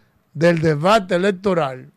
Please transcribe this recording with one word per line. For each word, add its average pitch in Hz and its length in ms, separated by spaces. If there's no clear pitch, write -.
del 165 280
debate 180 540
electoral, 175 840